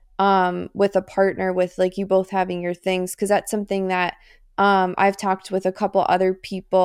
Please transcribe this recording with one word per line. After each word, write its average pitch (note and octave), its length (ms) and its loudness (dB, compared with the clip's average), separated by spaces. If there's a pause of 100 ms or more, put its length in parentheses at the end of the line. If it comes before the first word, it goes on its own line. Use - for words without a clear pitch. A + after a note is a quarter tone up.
(200)
um, F#3 520 2
with G3 240 0
a F#3+ 60 0
partner, F#3+ 500 0
with, F3+ 240 -2
like, F#3 220 -2
you G3 80 -4
both F#3+ 240 0
having F#3 320 -2
your F3 120 -4
things? F#3 420 -4
'Cause G3 120 -4
that's G#3 220 0
something G3 380 -4
that, F3+ 260 -2 (420)
um, F#3+ 400 2
I've G3 200 2
talked F#3+ 340 -4
with F#3+ 160 -2
a F#3 60 -2
couple F#3+ 360 0
other F#3 260 2
people. F#3+ 500 -2